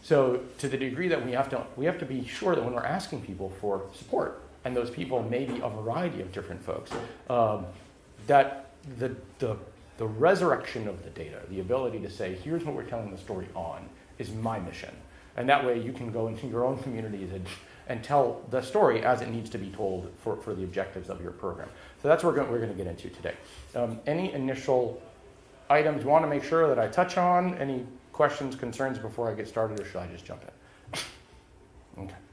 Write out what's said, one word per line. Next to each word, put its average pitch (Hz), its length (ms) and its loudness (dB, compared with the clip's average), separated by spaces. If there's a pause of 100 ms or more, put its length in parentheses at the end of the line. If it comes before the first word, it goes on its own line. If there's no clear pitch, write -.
so 131 380 6 (180)
to 139 100 -2
the 131 100 0
degree 135 300 -2
that 143 160 2
we 123 80 -2
have 135 180 0
to, 127 120 -2 (140)
we 131 80 -2
have 180 140 2
to 147 80 -4
be 123 200 -4
sure - 280 0
that 117 100 2
when 123 80 -2
we're 120 120 -2
asking 143 360 -2
people 95 300 -6 (100)
for 98 220 0 (120)
support, - 480 -2 (220)
and 127 100 -2
those 120 140 2
people 127 340 -2
may 123 220 0
be 127 160 -4
a 120 80 -2
variety 110 540 -2
of 92 100 -8
different 90 300 -8
folks, - 280 -6 (380)
um, 107 380 4 (600)
that 139 440 6 (280)
the, 120 160 -2 (260)
the, 110 160 -2 (420)
the 113 80 -2
resurrection 131 840 2
of 90 160 -8
the 95 60 -12
data, - 300 -10 (100)
the 95 100 -4
ability 113 400 0
to 107 100 -8
say, 92 240 -6
"Here's 160 300 -4
what 147 100 -4
we're 113 100 -4
telling 110 260 -6
the 92 80 -10
story 92 360 -8
on," 82 340 -8 (300)
is 110 120 -6
my 110 280 -2
mission. - 360 -10 (420)
And 123 120 0
that 139 160 6
way 120 140 2
you 113 140 -4
can 117 180 -6
go 113 180 -2
into 113 180 -6
your 117 180 0
own 131 140 0
communities 107 540 -6
and, 92 140 -6 (420)
and 117 140 -4
tell 135 480 2
the 123 120 0
story 139 420 4
as 120 160 4
it 113 80 -4
needs 113 220 -6
to 113 80 -6
be 98 120 -6
told 95 400 -4 (120)
for, 104 140 -2
for 104 180 -6
the 92 100 -4
objectives 92 460 -6
of 92 100 -8
your 87 120 -8
program. - 360 -6 (340)
So 139 60 2
that's 165 160 8
what 170 80 6
we're 143 80 4
gonna, 120 120 0
we're 120 80 2
gonna 110 120 -2
get 92 140 -4
into 87 240 -8
today. - 240 -6 (400)
Um, 117 320 -2
any 170 260 0
initial 127 680 0 (680)
items 147 340 6
you 127 60 0
wanna 151 180 8
make 143 160 0
sure 165 260 6
that 127 100 4
I 110 100 4
touch 180 300 2
on? 180 400 4
Any 135 280 -2 (260)
questions, 139 420 2
concerns 127 440 -2
before 110 320 -2
I 107 40 -4
get 107 140 -6
started, 107 320 0
or 92 40 -8
should 90 120 -10
I 90 120 -4
just 90 160 -12
jump - 180 -12
in? - 640 -10
<laughs> - 1000 -18
Okay. 92 100 -12 (180)